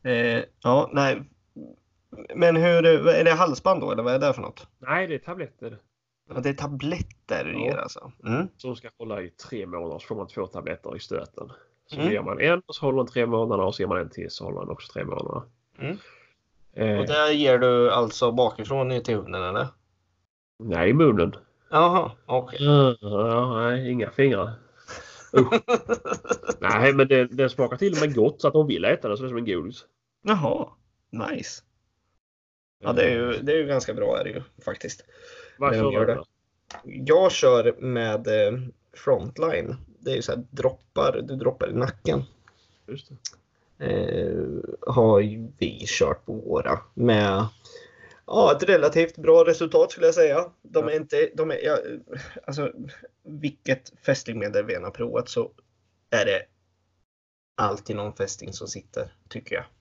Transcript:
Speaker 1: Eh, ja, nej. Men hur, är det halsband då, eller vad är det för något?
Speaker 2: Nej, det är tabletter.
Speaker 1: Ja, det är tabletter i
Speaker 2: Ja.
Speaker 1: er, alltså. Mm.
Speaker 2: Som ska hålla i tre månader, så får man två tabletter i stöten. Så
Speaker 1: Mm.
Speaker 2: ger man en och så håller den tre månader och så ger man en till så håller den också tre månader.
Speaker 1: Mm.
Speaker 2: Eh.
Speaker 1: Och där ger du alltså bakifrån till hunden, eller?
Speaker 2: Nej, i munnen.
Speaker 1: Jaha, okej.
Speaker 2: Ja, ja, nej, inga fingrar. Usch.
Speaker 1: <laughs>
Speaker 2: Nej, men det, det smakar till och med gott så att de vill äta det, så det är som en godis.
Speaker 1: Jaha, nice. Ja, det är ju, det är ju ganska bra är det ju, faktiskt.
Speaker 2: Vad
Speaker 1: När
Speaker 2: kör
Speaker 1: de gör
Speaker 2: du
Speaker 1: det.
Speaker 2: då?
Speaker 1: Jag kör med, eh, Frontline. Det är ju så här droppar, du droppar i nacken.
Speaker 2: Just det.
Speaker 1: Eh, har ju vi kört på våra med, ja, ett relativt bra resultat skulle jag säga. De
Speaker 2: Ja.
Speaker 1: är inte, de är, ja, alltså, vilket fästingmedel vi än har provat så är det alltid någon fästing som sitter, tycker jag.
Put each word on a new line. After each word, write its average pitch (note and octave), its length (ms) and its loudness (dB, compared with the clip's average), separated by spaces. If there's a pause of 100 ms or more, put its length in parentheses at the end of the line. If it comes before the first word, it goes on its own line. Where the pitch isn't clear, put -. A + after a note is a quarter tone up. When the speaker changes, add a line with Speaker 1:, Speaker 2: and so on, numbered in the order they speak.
Speaker 1:
Eh, A#2+ 420 0 (180)
ja, B2 300 2
nej. C#3 300 0 (1120)
Men E3+ 220 4
hur, E3+ 300 4 (220)
är E3 160 4
det E3 80 6
halsband E3 480 2
då, B2+ 120 -6
eller A2+ 100 -4
vad B2 120 0
är C3+ 40 0
det C#3+ 160 0
för B2 80 -8
något? - 240 -14 (120)
Speaker 2:
Nej, D#3+ 280 -4
det D#3+ 80 -6
är C3 40 -8
tabletter. C3 600 -14 (560)
Speaker 1:
Ja, C3 60 -6
det C#3 80 -2
är C#3 60 -2
tabletter C#3+ 920 -6
i - 40 -8
Speaker 2:
Ja. - 200 -6
Speaker 1:
er, - 40 -4
alltså. - 360 -12 (140)
Mm. D3+ 300 -2
Speaker 2:
Som B2+ 200 -10
ska A2+ 120 -20 (100)
hålla G#2+ 240 -10
i F2 80 -12
tre G#2 360 -12
månader, E2+ 320 -10
så - 80 -18
får A2+ 100 -10
man F#2+ 120 -10
två F#2+ 180 -8
tabletter - 500 -12
i - 40 -14
stöten. - 520 -12 (340)
Så C#3+ 140 -12
Speaker 1:
Mm. F3 120 0
Speaker 2:
ger G#3 100 -4
man - 180 -8
en F3 260 2
och - 80 -16
så D3 120 -6
håller C3+ 120 0
den B2 80 0
tre A#2+ 200 -2
månader A2+ 380 0
och G2+ 100 -2
så - 80 -6
ger F#2 60 -2
man F2+ 100 -2
en E2 120 -6
till F2 200 -12
så - 140 -14
håller F#2 160 -8
den F#2 100 -12
också - 220 -14
tre - 120 -8
månader. - 380 -8 (360)
Speaker 1:
Mm. D3+ 180 -8 (760)
Speaker 2:
Eh. G#2+ 280 -2
Speaker 1:
Och - 60 0
där D3+ 240 2
ger C#3+ 280 4
du B2 320 4
alltså A#2 420 0
bakifrån B2 680 -2
till A#2 140 -2
hunden, F#2+ 260 -8
eller? G#2 240 -4 (920)
Speaker 2:
Nej, F#2 320 0
i - 20 4
munnen. A2+ 420 4 (360)
Speaker 1:
Jaha, F3 400 2 (160)
okej. B2+ 340 -4
Speaker 2:
Ja, C#3 400 6
ja, A2+ 600 0
nej, B2 300 -2
inga A#2+ 200 -4
fingrar. A2+ 420 2 (840)
Usch. B2+ 140 4 (560)
Speaker 1:
<laughs> - 520 -6
Speaker 2:
Nej, A2 320 4
men C3+ 160 4
det, C3 180 6
det B2+ 220 0
smakar B2 280 -2
till G3 160 0
och D#3 80 -2
med D3+ 140 0
gott A#2+ 260 2
så D3+ 80 0
att C#3 60 0
de D#3 120 6
vill F2+ 180 -2
äta B2+ 240 2
det, G#2 80 -2
så B2 60 -10
det C3 40 -8
är - 20 -6
som A#2+ 100 -6
en A#2+ 60 -6
godis. F2+ 400 -6 (380)
Speaker 1:
Jaha, G3 460 -2 (420)
nice. - 520 -10 (1200)
Ja, G2+ 120 -4
det D#3+ 100 2
är E3 80 4
ju, D#3 220 -2 (100)
det C#3+ 100 0
är D#3+ 40 2
ju D3+ 100 0
ganska C#3 280 -2
bra - 260 -2
är - 40 -4
det - 60 -8
ju, - 120 -10 (220)
faktiskt. - 400 -12 (540)
Speaker 2:
Vad C#3 120 0
Speaker 1:
När A2+ 80 0
Speaker 2:
kör B2 60 2
Speaker 1:
de C#3 100 2
gör A2 120 2
Speaker 2:
du - 0 -
Speaker 1:
det. A#2 80 2
Speaker 2:
då? B2 100 -8 (600)
Speaker 1:
Jag D3 480 4
kör A#2+ 480 4
med, A#2 460 -2
eh, G#2+ 320 2 (380)
Frontline. C3 800 -2 (240)
Det C3+ 100 -6
är C3 60 -2
ju A2+ 60 -4
så - 100 -6
här B2 180 -6
droppar, C3+ 720 -2
du C3+ 140 -10
droppar - 340 -4
i - 40 -8
nacken. C3 480 -4 (640)
Speaker 2:
Just C#3 220 -16
det. C3 80 -20 (680)
Speaker 1:
Eh, E2 1080 -4
har A2 260 6
ju A2 280 -4 (100)
vi - 300 -6
kört - 380 -2
på - 60 -10
våra F2 480 -4 (140)
med, G#2 520 2 (800)
ja, G3 300 4
ett - 120 -4
relativt E3 480 4
bra D#3+ 280 8
resultat E3 460 4
skulle E3+ 160 0
jag D#3+ 80 6
säga. D#3+ 300 4 (180)
De - 220 -2
Speaker 2:
Ja. D3 60 -2
Speaker 1:
är D#3 60 -2
inte, D3+ 380 0
de D#3+ 160 -2
är, - 140 -6
ja, D3+ 120 0 (680)
alltså, C#3+ 260 -6 (500)
vilket D3 720 -6 (140)
fästingmedel G#2 580 -2
vi F#2+ 100 -6
än F2 100 -8
har G2 60 -8
provat A#2+ 380 -6
så - 220 -4 (600)
är G#2+ 140 2
det G2 180 0 (1120)
alltid G#2 400 -4
någon G#2 160 -8
fästing - 400 -8
som - 160 -14
sitter, - 440 -10 (160)
tycker - 260 -12
jag. B2+ 100 -6 (160)